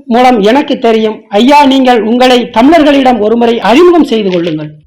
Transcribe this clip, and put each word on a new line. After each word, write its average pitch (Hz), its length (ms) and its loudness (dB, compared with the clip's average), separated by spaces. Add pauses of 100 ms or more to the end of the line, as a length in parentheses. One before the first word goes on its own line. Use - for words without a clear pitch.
மூலம் 247 340 0
எனக்கு 233 400 -2
தெரியும். 220 500 -2
ஐயா, 277 360 2
நீங்கள் 254 360 0
உங்களை 247 480 0
தமிழர்களிடம் 277 720 2
ஒருமுறை 233 400 -2
அறிமுகம் 330 440 2
செய்து 208 280 -4
கொள்ளுங்கள். 160 400 -6 (160)